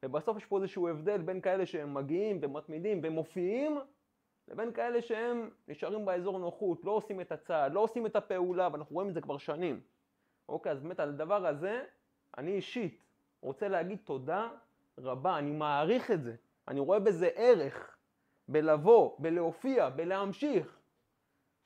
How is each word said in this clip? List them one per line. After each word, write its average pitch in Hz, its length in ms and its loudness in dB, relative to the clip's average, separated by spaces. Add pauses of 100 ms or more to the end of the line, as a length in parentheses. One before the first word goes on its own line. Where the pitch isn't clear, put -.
ובסוף 147 340 -2
יש - 80 -14
פה 202 120 0
איזשהו 190 300 0
הבדל 170 340 -2
בין 180 200 -2
כאלה 190 240 2
שהם 147 280 -6
מגיעים 170 480 0
ומתמידים 160 640 -4
ומופיעים, 190 760 -2 (680)
לבין 226 260 -6
כאלה 233 280 0
שהם 233 480 -4 (180)
נשארים 196 380 -6
באזור 185 340 -2
נוחות, 175 460 -4
לא 190 60 -2
עושים 208 300 -2
את 175 100 -8
הצעד, 151 420 0
לא 185 60 2
עושים 220 260 2
את 214 100 -2
הפעולה, 180 560 2
ואנחנו 147 220 -10
רואים 190 160 -2
את 185 40 -8
זה 160 80 -4
כבר 143 160 -6
שנים. 151 440 -4 (680)
אוקיי, 160 220 -4
אז 143 80 -4
באמת 170 200 -10
על 147 100 -2
הדבר 160 360 -2
הזה, 180 380 -2 (540)
אני 147 140 -6
אישית 202 520 -4 (380)
רוצה 139 260 -6
להגיד 190 360 -2
תודה 160 460 -4 (480)
רבה, 131 400 -2
אני 147 140 -2
מעריך 151 600 0
את 170 120 0
זה, 117 120 -8 (320)
אני 135 120 -4
רואה 165 200 4
בזה 185 360 2
ערך, 196 600 4 (500)
בלבוא, 156 720 8
בלהופיע, 165 680 0
בלהמשיך, 190 880 -2 (840)